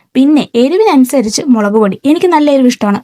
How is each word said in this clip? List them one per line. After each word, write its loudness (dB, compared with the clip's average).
പിന്നെ 2
എരിവിനനുസരിച്ച് 0
മുളക് 0
പൊടി, -2
എനിക്ക് 0
നല്ല 2
എരിവ് 2
ഇഷ്ടമാണ്, -4